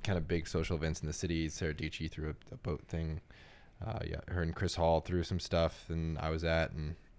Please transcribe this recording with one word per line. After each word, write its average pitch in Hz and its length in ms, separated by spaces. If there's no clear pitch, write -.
kind 98 160
of 78 80
big 85 220
social 82 280
events 78 260
in 78 40
the 76 60
city. 82 380
Sarah 78 240
Ducci 78 360
threw 76 200
a, - 240
a - 20
boat - 320
thing. 80 320
Uh, 113 180
yeah, - 240
her 87 140
and 82 140
Chris 92 180
Hall 82 260
threw 90 220
some 90 160
stuff, 82 520
and 80 280
I 78 120
was 80 120
at, 82 300
and 78 240